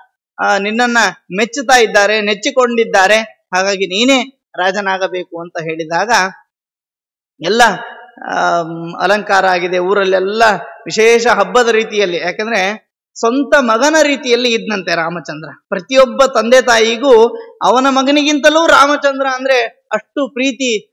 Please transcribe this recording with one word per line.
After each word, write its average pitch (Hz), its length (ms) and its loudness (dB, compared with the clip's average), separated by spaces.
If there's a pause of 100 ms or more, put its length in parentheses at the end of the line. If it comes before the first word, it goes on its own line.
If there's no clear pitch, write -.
(440)
ಆ, 202 140 2
ನಿನ್ನನ್ನ 226 400 -2 (400)
ಮೆಚ್ಚುತ್ತಾ 254 400 0
ಇದ್ದಾರೆ, 208 440 2
ನೆಚ್ಚಿಕೊಂಡಿದ್ದಾರೆ, 214 960 0 (360)
ಹಾಗಾಗಿ 190 320 -2
ನೀನೇ 240 600 -2 (100)
ರಾಜನಾಗಬೇಕು" 185 840 -4
ಅಂತ 175 220 -14
ಹೇಳಿದಾಗ 165 480 -4 (1300)
ಎಲ್ಲ, 202 200 0 (680)
ಆಮ್, 170 680 -4
ಅಲಂಕಾರ 196 440 0
ಆಗಿದೆ 180 320 -2
ಊರಲ್ಲೆಲ್ಲ 190 640 0 (420)
ವಿಶೇಷ 226 420 2
ಹಬ್ಬದ 202 400 2
ರೀತಿಯಲ್ಲಿ. 208 500 0
ಯಾಕಂದ್ರೆ 202 720 -6 (300)
ಸ್ವಂತ 254 400 0
ಮಗನ 254 420 2
ರೀತಿಯಲ್ಲಿ 254 520 0
ಇದ್ನಂತೆ 185 420 -4
ರಾಮಚಂದ್ರ. 160 540 -8 (180)
ಪ್ರತಿಯೊಬ್ಬ 262 580 2
ತಂದೆ 254 360 4
ತಾಯಿಗೂ 233 680 4 (360)
ಅವನ 240 260 2
ಮಗನಿಗಿಂತಲೂ 294 800 2
ರಾಮಚಂದ್ರ 277 680 2
ಅಂದ್ರೆ 254 600 -2
ಅಷ್ಟು 254 360 -6
ಪ್ರೀತಿ 254 640 -4